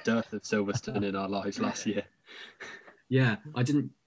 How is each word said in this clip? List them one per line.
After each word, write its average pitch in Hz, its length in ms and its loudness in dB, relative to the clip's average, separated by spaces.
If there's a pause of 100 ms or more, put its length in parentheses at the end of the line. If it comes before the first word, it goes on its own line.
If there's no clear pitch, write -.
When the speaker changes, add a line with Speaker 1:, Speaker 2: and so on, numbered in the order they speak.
Speaker 1:
dearth 113 300 2
of 107 100 -6
Silverstone 104 600 0
in 98 100 -2
our 98 140 -2
lives 101 320 -4
last - 260 -2
year. 104 160 0 (1080)
Speaker 2:
Yeah, 127 280 4 (180)
I 123 80 2
didn't, 139 300 2 (140)